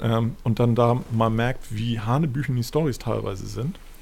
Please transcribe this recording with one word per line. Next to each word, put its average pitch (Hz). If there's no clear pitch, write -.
ähm, 113
und 117
dann 120
da 120
mal 113
merkt, 117
wie 113
hanebüchen 131
die 120
Storys 147
teilweise 104
sind. 113